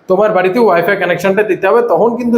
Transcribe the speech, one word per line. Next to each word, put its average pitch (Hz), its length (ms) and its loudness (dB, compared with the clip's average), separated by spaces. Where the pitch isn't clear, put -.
তোমার 202 280 2
বাড়িতে 185 240 0
ওয়াইফাই 170 420 2
কানেকশনটা 190 480 -2
দিতে 170 160 -4
হবে, 214 140 2
তখন 185 240 0
কিন্তু 240 220 -2